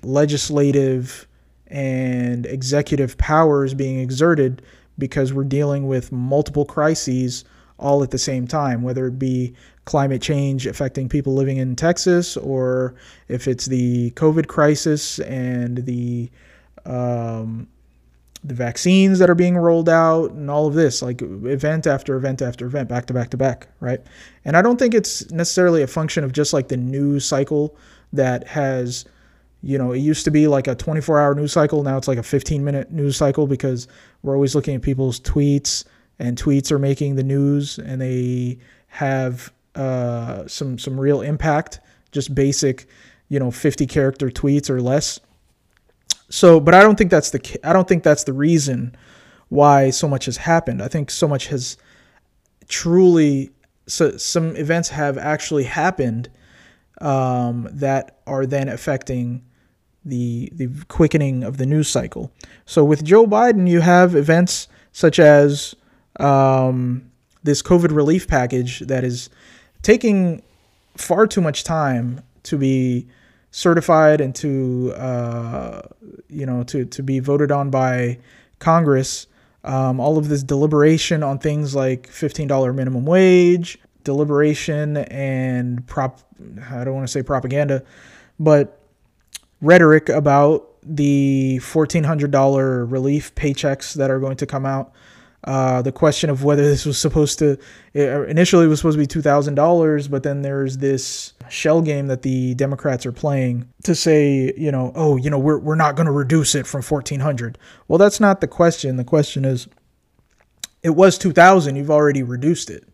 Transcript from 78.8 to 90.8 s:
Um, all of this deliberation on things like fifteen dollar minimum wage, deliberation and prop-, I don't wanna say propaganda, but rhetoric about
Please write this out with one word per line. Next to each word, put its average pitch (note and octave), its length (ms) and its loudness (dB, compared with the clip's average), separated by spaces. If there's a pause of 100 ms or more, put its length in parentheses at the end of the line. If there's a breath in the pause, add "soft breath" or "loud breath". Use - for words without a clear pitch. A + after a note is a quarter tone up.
Um, C3 360 -2
all D3+ 160 0
of D3+ 120 0
this C#3+ 140 -2
deliberation D3+ 800 2
on C#3 160 -4
things D3 360 -4
like C3 320 -2
fifteen D3 420 -6
dollar C3 240 0
minimum C3 320 -4
wage, F3+ 720 4 (260)
deliberation D3 920 0
and C3 880 -6
prop-, C3 360 -6 (480)
I B2 140 -10
don't C3 100 -6
wanna C3+ 140 -6
say C3+ 140 -4
propaganda, C#3 600 -2 (580 soft breath)
but D3+ 400 2 (800)
rhetoric D#3 480 8
about C#3+ 600 4 (140)